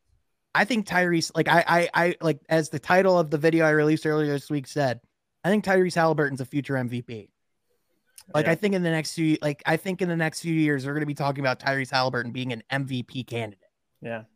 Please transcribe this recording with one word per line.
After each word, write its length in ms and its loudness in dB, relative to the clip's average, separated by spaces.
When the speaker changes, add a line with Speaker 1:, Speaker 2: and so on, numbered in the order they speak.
Speaker 1:
I 120 2
think 200 0
Tyrese, 480 0
like, 140 2
I, 200 6
I, 280 2
I, 260 2
like, 280 0
as 200 2
the 80 -6
title 400 4
of 140 0
the 80 0
video 260 4
I 60 4
released 340 2
earlier 280 0
this 180 -6
week 160 -4
said, 320 -2
I 60 0
think 160 2
Tyrese 300 2
Halliburton's 460 2
a 40 -8
future 320 -4
M 120 -2
V 120 -6
P. 280 -14
Like, 120 2
Speaker 2:
Yeah. 60 2
Speaker 1:
I 40 2
think 200 0
in 80 0
the 80 0
next 220 -4
few, 280 0
like, 240 -4
I 120 2
think 240 -8
in 80 0
the 60 -2
next 260 -4
few 120 -4
years, 320 0
we're 80 -6
gonna 120 -4
be 100 -4
talking 280 -2
about 160 0
Tyrese 320 -4
Halliburton 420 -2
being 200 -6
an 160 -10
M 160 -2
V 160 -4
P 220 -10
candidate. 340 -8
Speaker 2:
Yeah. 200 -10